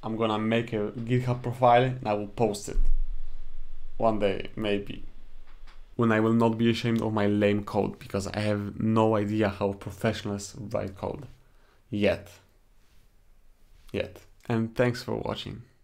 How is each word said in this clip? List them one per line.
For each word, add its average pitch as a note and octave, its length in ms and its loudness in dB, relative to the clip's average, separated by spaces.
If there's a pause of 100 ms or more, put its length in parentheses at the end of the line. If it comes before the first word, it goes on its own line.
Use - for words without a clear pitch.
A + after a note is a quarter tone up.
I'm A2+ 140 -6
gonna A2 240 0
make A#2 340 0
a G#2+ 180 -2
GitHub B2 500 -2
profile B2 420 6
and B2+ 240 -2
I G#2+ 60 2
will G#2 140 -2
post G#2 420 -2
it. - 80 0 (1200)
One A2+ 220 2
day, G2 360 0
maybe. G2+ 480 -4 (920)
When A#2 160 2
I A2 100 4
will A2+ 120 4
not A#2 240 4
be A#2 120 4
ashamed A2+ 320 0
of A2 100 -2
my G#2 160 0
lame G#2 380 2
code, G2+ 340 -2
because G2 280 -6
I - 120 -4
have G#2 400 -2
no A2 380 4
idea G#2 320 0
how G2 240 -2
professionals G2+ 840 -6
write G#2 380 -6
code. G2+ 320 -10 (600)
Yet. G2+ 420 0 (1600)
Yet. - 300 -8 (260)
And A2+ 260 -2
thanks B2 300 0
for A2+ 120 -6
watching. A2 480 -8 (200)